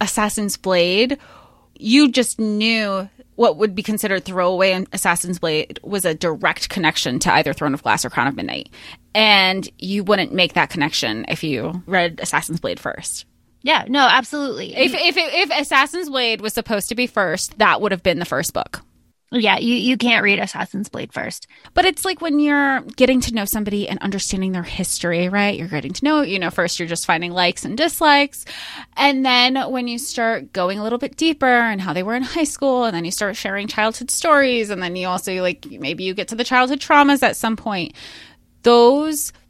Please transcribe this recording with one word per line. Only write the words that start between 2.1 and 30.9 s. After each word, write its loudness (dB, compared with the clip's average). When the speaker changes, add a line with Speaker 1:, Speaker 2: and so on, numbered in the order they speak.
Speaker 1:
just 0
knew 0
what 4
would 0
be -4
considered -2
throwaway 2
in -2
Assassin's -2
Blade -4
was -4
a 2
direct -2
connection 0
to 2
either 4
Throne -2
of -8
Glass 2
or -6
Crown 0
of 0
Midnight. -8
And 4
you -4
wouldn't 0
make 0
that 0
connection -4
if -6
you -4
read -2
Assassin's -4
Blade -6
first. -10
Speaker 2:
Yeah, 2
no, 4
absolutely. 0
Speaker 1:
If, 2
Speaker 2:
You -4
Speaker 1:
if, 2
if 0
Assassin's 0
Blade -2
was -4
supposed -2
to -6
be 0
first, -2
that 4
would 0
have -4
been 2
the -6
first -4
book. -6
Speaker 2:
Yeah, 4
you, 0
you 0
can't 2
read 4
Assassin's -6
Blade -10
first. -8
Speaker 1:
But 2
it's 0
like -4
when 0
you're 2
getting 2
to -4
know -2
somebody -4
and -6
understanding -2
their -2
history, -2
right? 0
You're -8
getting -6
to -4
know, 2
you -2
know, -4
first -2
you're -6
just -6
finding 0
likes 0
and -8
dislikes. 2
And 2
then 4
when -4
you -6
start -4
going -2
a -6
little -2